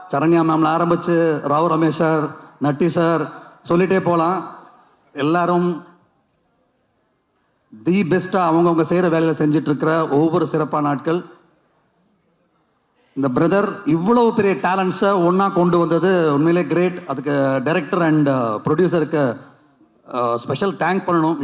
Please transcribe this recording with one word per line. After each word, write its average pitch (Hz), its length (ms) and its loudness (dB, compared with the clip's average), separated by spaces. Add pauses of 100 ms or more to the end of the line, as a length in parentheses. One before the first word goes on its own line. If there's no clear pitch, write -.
சரண்யா 160 320 2
மேம்ல 160 360 2
ஆரம்பிச்சு, 170 400 0 (340)
ராவ் 156 220 2
ரமேஷ் 160 160 2
சார், 156 400 0 (340)
நட்டி 147 240 0
சார், 165 460 0 (360)
சொல்லிட்டே 185 320 2
போலாம். 170 560 -2 (560)
எல்லாரும் 175 720 0 (2000)
தி 190 180 2
பெஸ்டா 180 460 -2
அவங்கவங்க 165 400 2
செய்யற 180 200 0
வேலையில 160 240 0
செஞ்சுட்டு 151 380 0
இருக்கிற 156 380 0
ஒவ்வொரு 160 380 2
சிறப்பான 151 420 -2
ஆட்கள். 160 360 -2 (1900)
இந்த 135 160 -4
பிரதர் 170 560 0
இவ்வளவு 220 500 2
பெரிய 196 200 0
டேலண்ட்ஸை 190 720 0
ஒண்ணா 185 240 2
கொண்டு 175 300 2
வந்தது 165 560 2
உண்மையிலே 165 320 2
கிரேட். 175 400 -2
அதுக்கு 139 580 -2
டைரக்டர் 170 380 -2
and 156 260 2
ப்ரொடியூசருக்கு, 143 1200 0 (640)
ஆ, 120 220 -2
ஸ்பெஷல் 151 360 -4
தேங்க் 180 360 -4
பண்ணணும். 160 360 0